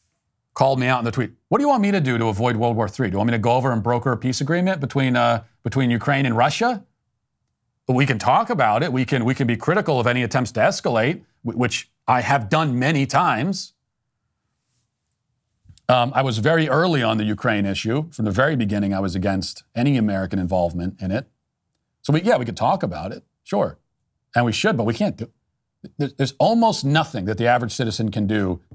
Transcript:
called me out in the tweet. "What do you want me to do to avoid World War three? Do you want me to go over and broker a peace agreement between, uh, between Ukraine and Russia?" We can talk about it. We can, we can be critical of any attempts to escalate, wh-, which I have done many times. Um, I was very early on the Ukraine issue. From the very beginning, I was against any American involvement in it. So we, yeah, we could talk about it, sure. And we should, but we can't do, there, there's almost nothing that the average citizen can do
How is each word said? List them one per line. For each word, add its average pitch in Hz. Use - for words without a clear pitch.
called 135
me 127
out 127
in 117
the 117
tweet. 113
"What 220
do 285
you 294
want 254
me 202
to 196
do 131
to 113
avoid 113
World 117
War 104
three? 127
Do 180
you 98
want 107
me 117
to 113
go 117
over 131
and 113
broker 120
a 117
peace 127
agreement 175
between, 131
uh, 117
between 127
Ukraine 135
and 120
Russia?" 175
We 127
can 117
talk 170
about 123
it. 160
We 131
can, 123
we 131
can 131
be 117
critical 165
of 117
any 123
attempts 120
to -
escalate, 131
wh-, 113
which -
I 123
have 123
done 151
many 139
times. 160
Um, 123
I 135
was 131
very 156
early 156
on 113
the 107
Ukraine 104
issue. 113
From 117
the 104
very 139
beginning, 104
I 95
was 95
against 95
any 131
American 101
involvement 90
in 95
it. 117
So 143
we, 156
yeah, 214
we 123
could 107
talk 147
about 90
it, -
sure. 131
And 120
we 117
should, 196
but 117
we 113
can't 202
do, -
there, 139
there's -
almost 220
nothing 139
that 101
the 117
average 120
citizen 113
can 101
do 95